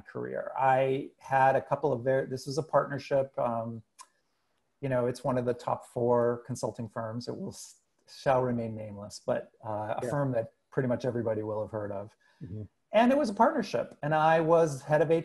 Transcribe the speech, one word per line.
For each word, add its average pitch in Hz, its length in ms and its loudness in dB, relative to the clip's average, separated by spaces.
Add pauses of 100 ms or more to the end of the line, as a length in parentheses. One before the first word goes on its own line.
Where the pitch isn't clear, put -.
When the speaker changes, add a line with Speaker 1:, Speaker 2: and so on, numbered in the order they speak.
(140)
Speaker 1:
career. 123 440 -6
I 135 520 2 (100)
had - 380 4
a - 120 0
couple 143 220 0
of 123 80 -2 (100)
very, 135 240 2
this 131 160 -8
was 135 80 -4
a 151 60 -2
partnership, 139 640 0 (100)
um, 117 440 -4 (1000)
you 135 80 -2
know, 123 180 2
it's 123 160 -4
one 127 180 0
of 120 40 -2
the 120 120 0 (100)
top 123 140 -2 (140)
four 120 500 2
consulting 117 500 -6
firms. 117 320 -8
It 123 140 -8
will, 196 80 -8
s-, - 280 -18 (440)
shall 131 200 4 (100)
remain 113 240 -4
nameless, 104 400 -12 (100)
but, 120 160 -2 (260)
uh, 107 300 -4
a - 60 -6
Speaker 2:
Yeah. 123 80 -4
Speaker 1:
firm 139 220 0
that 117 140 -2 (280)
pretty 131 180 0
much 120 180 -4
everybody 110 380 -2
will 107 140 -4
have 101 80 -10
heard 104 200 -6 (100)
of. 104 40 -10 (380)
Speaker 2:
Mm-hmm. 107 200 -10 (360)
Speaker 1:
And 240 140 6
it 277 40 4
was 294 180 0
a - 100 -16
partnership, 285 420 0 (160)
and 151 100 0
I 156 220 6 (180)
was 165 140 6 (240)
head 151 140 6
of 151 40 -4 (160)